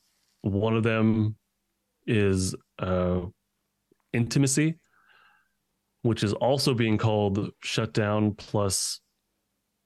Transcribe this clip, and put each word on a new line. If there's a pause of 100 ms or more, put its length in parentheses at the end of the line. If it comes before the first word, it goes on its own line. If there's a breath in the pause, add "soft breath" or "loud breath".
(420)
One
of
them (720)
is, (240)
uh, (920)
intimacy, (1300)
which
is
also
being
called (120)
shutdown
plus (840)